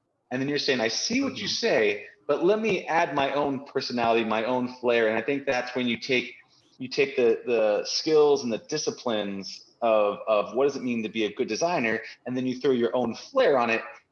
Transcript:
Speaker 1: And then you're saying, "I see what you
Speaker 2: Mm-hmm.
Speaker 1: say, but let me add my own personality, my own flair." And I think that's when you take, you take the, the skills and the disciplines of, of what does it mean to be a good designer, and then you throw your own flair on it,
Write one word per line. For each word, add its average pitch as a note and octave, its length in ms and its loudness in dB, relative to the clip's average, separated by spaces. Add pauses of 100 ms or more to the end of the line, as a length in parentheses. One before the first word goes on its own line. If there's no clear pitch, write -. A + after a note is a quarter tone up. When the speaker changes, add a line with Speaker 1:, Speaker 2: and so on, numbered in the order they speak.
(320)
Speaker 1:
And B2+ 100 -4
then C3+ 60 -2
you're D3 100 -2
saying, C#3 220 0
"I A2+ 80 0
see A#3 340 -2
what C4+ 140 -4
you - 120 -8
Speaker 2:
Mm-hmm. - 200 -2
Speaker 1:
say, A2 380 2 (220)
but D3 180 0
let G#3+ 160 4
me G3+ 260 0
add D#3+ 260 0
my C3+ 200 0
own C#3 320 -2
personality, A#2 580 0
my A2 220 0
own B2 340 -2
flair." A#2 300 4
And A2 80 0
I A2+ 40 0
think C#3 240 -2
that's B2+ 300 -2
when B2 140 0
you A#2 80 0
take, B2 360 -2 (440)
you B2+ 100 -10
take C3+ 300 0
the, A2+ 280 4
the A2 380 2
skills D3 600 4
and A#2 100 -2
the G2+ 60 -4 (100)
disciplines G#2+ 960 -4 (160)
of, G#2 380 2 (100)
of G#2 260 2
what C3 80 2
does C#3 140 0
it - 60 -10
mean A#2 200 -2
to G#2+ 60 -4
be G#2+ 160 -2
a G2+ 80 -4
good A2+ 160 -2
designer, A#2+ 500 0 (260)
and B2+ 120 -6
then B2+ 100 -4
you B2+ 140 -4
throw C#3+ 100 2
your A#2 240 2
own A#2+ 200 0
flair G#3+ 420 2
on A#2 120 2
it, A2+ 120 0 (300)